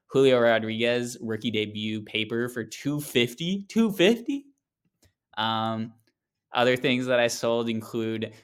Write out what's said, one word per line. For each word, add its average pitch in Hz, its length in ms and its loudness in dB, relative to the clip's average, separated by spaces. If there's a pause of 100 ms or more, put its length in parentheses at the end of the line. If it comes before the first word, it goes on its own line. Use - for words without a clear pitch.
Julio 135 320 4
Rodriguez 117 840 2
rookie 113 300 -4
debut 107 520 -4
paper 110 460 -4
for 120 140 -8
two 143 380 -6
fifty. 165 680 -2
Two 220 240 2
fifty. 233 540 0 (920)
Um, 113 560 -2 (600)
other 123 220 4
things 127 320 0
that 123 120 2
I 117 80 4
sold 117 400 -2
include 113 640 -4 (100)